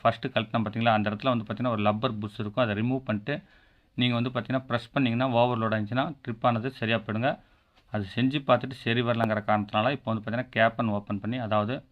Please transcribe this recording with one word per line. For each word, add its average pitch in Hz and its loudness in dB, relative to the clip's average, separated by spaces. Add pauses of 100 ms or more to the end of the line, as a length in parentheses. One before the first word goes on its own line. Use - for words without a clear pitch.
ஃபஸ்ட்டு 120 0
கழட்டினோம் 113 0
பார்த்தீங்களா, 113 2
அந்த 104 0
இடத்துல 123 -2
வந்து 113 -2
பார்த்தீங்கன்னா 120 -2
ஒரு 104 0
லப்பர் 107 0
புஷ் 104 -8
இருக்கும். 104 -2
அதை 107 0
ரிமூவ் 127 0
பண்ணிட்டு 107 -4 (680)
நீங்க 123 2
வந்து 123 -2
பார்த்தீங்கன்னா 127 -4
பிரஸ் 120 -4
பண்ணீங்கன்னா 127 2 (120)
ஓவர்லோட் 113 2
ஆச்சுன்னா 110 -2 (200)
ட்ரிப் 117 -4
ஆனது 117 0 (120)
சரியா 113 2
போயிடுங்க. 110 -2 (600)
அது 104 -2 (120)
செஞ்சு 131 2
பார்த்துட்டு 127 2
சரி 117 2
வரலங்கிற 113 0
காரணத்தினால 107 2
இப்போ - -6
வந்து 110 -2
பார்த்தீங்கன்னா 117 -6
கேப்பன் 113 2
ஓப்பன் 101 -6
பண்ணி, 117 -4
அதாவது 107 0 (160)